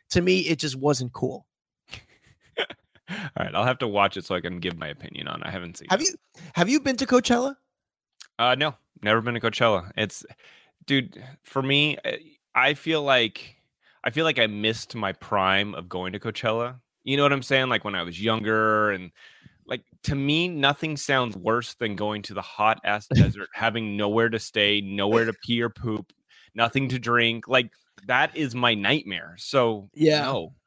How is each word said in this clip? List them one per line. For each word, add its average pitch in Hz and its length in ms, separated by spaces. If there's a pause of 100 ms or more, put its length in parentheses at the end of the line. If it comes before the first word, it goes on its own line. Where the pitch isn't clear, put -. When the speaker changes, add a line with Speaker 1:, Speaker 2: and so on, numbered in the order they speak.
(100)
Speaker 1:
to 180 100
me, 185 200
it 165 180
just 139 180
wasn't 131 360
cool. - 340 (420)
Speaker 2:
<laughs> - 680 (500)
All 185 80 (220)
right, - 160
I'll 101 100
have 131 140
to 123 100
watch 101 280
it 90 80
so 92 100
I 90 60
can 87 180
give 85 180
my 78 120
opinion - 400
on - 120
it. - 60
I - 60
haven't 87 240
seen - 140
Speaker 1:
Have 202 100
Speaker 2:
it. 320 80
Speaker 1:
you, - 340 (120)
have 175 140
you 285 120
been 262 160
to 269 100
Coachella? 247 500 (840)
Speaker 2:
Uh, 123 180
no, 147 180 (280)
never 110 180
been 117 140
to 117 60
Coachella. 110 560
It's, - 280 (600)
dude, 127 360 (220)
for - 180
me, 143 420
I, - 140 (360)
I 135 200
feel 156 280
like, 127 540 (480)
I 120 60
feel 156 140
like 156 160
I 113 80
missed 107 480
my 98 160
prime 98 600
of 87 140
going 92 240
to - 60
Coachella. 117 640 (240)
You 135 120
know 143 60
what 143 100
I'm 135 100
saying? 131 260
Like, 110 160
when 101 100
I 87 80
was 85 180
younger 110 680
and, 90 220 (540)
like, 127 180 (200)
to 151 100
me, 147 340
nothing 147 480
sounds 127 400
worse 110 380
than 107 220
going 104 260
to 101 120
the 95 80
hot 110 420
ass 104 220
Speaker 1:
<laughs> - 80
Speaker 2:
desert, - 400
having 110 420
nowhere 107 320
to 113 100
stay, 104 420
nowhere 101 440
to 113 80 (120)
pee 117 180
or 117 80
poop, 107 420 (420)
nothing 117 340
to 127 100
drink. 117 500
Like, 127 240 (340)
that 131 300
is 135 180
my 123 200
nightmare. 98 640
So, 113 560
Speaker 1:
Yeah. 151 280
Speaker 2:
no. 131 320 (120)